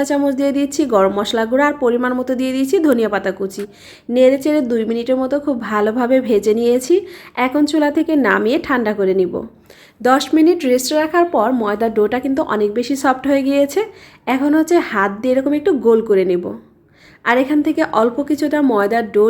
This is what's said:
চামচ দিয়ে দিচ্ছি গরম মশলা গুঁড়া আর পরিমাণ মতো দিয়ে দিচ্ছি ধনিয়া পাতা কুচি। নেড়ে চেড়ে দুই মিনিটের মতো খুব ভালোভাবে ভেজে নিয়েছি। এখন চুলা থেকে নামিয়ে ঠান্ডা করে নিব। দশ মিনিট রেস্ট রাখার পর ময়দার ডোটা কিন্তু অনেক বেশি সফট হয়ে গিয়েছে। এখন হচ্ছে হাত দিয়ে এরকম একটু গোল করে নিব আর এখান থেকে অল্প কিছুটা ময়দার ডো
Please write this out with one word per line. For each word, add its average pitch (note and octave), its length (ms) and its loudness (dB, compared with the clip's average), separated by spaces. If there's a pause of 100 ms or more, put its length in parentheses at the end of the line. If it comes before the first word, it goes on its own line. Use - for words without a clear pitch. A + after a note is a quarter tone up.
চামচ C#4+ 260 0
দিয়ে C#4 220 0
দিচ্ছি C#4+ 240 -2 (120)
গরম G3 220 2
মশলা G#3+ 300 -2
গুঁড়া C4 220 2
আর D4 160 -2
পরিমাণ B3 360 0
মতো B3+ 160 -4
দিয়ে C4 180 -4
দিচ্ছি C4+ 220 0 (120)
ধনিয়া A#3 220 2
পাতা G3 220 -2
কুচি। G3 320 -8 (460)
নেড়ে B3+ 340 4
চেড়ে D4+ 260 2
দুই A#3 160 0
মিনিটের A#3 360 -2
মতো C4 180 -2
খুব C#4+ 220 -2
ভালোভাবে A3 600 0
ভেজে A3+ 320 2
নিয়েছি। A#3+ 420 2 (500)
এখন C#4 200 0
চুলা D4+ 260 2
থেকে D#4+ 220 0 (140)
নামিয়ে G#3 380 2
ঠান্ডা A#3 280 0
করে F#3+ 200 0
নিব। F#3 200 0 (680)
দশ C4 220 2 (100)
মিনিট D#4+ 260 4 (100)
রেস্ট B3+ 200 0 (100)
রাখার E4 320 0
পর A3+ 160 2 (140)
ময়দার G#3+ 320 -2
ডোটা G#3+ 260 0
কিন্তু C4+ 220 -2 (120)
অনেক G#3 240 0
বেশি B3 260 -2
সফট C4 240 0
হয়ে C#4 200 2
গিয়েছে। C#4 340 0 (460)
এখন C4 300 0
হচ্ছে D#4+ 200 2 (120)
হাত G3+ 300 0
দিয়ে B3+ 140 0
এরকম C4+ 260 0
একটু F4+ 120 0 (140)
গোল A3+ 140 4 (100)
করে F#3+ 220 2
নিব F3 140 -2 (800)
আর A#3+ 180 2
এখান D4 240 0
থেকে D#4 140 0 (200)
অল্প A#3+ 160 0 (120)
কিছুটা D4+ 300 -2 (120)
ময়দার A3 400 0
ডো G#3 180 4